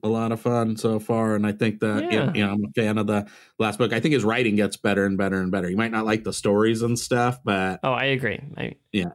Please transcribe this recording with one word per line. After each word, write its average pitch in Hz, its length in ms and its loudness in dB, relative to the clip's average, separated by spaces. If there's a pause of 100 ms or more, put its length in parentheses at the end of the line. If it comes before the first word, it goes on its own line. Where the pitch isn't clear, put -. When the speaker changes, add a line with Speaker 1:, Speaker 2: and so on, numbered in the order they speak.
Speaker 1:
a 107 40 0
lot 113 220 0
of 117 100 -2
fun 117 360 0
so 110 240 0
far, 113 340 0
and 104 100 2
I 104 60 2
think 107 300 -2
that, 107 320 0
you 110 60 2
Speaker 2:
Yeah. 131 140 0
Speaker 1:
you 104 140 0
know, 98 60 -2
I'm 104 120 -2
a 104 60 -6 (100)
fan 107 160 2
of 104 120 0
the 104 180 0 (320)
last 107 180 -2
book. 117 160 0
I 113 60 0
think 151 160 2
his 120 80 2
writing 113 320 2
gets 104 220 2
better 101 280 0
and 98 140 0
better 95 220 0
and 92 100 -2
better. 92 180 -2
You 92 80 -2
might 113 140 0
not 110 160 -2
like 110 160 0
the 101 100 -6
stories 110 500 2
and 120 140 0
stuff, 123 480 0
but 95 380 0
Speaker 2:
Oh, 135 80 0
I 123 140 0
agree. 131 340 -2 (180)
I, - 200 -8 (160)
Speaker 1:
Yeah. 90 220 0